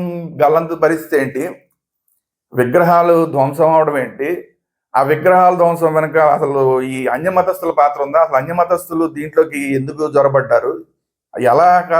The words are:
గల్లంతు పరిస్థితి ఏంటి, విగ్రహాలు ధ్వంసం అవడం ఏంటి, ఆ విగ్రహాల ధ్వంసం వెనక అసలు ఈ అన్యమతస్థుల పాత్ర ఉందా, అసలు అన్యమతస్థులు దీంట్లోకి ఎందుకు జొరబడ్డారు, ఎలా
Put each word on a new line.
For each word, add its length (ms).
గల్లంతు 320
పరిస్థితి 480
ఏంటి, 340
విగ్రహాలు 720
ధ్వంసం 480
అవడం 240
ఏంటి, 500
ఆ 60
విగ్రహాల 520
ధ్వంసం 400
వెనక 220
అసలు 680
ఈ 240
అన్యమతస్థుల 640
పాత్ర 320
ఉందా, 180
అసలు 160
అన్యమతస్థులు 680
దీంట్లోకి 680
ఎందుకు 360
జొరబడ్డారు, 720
ఎలా 480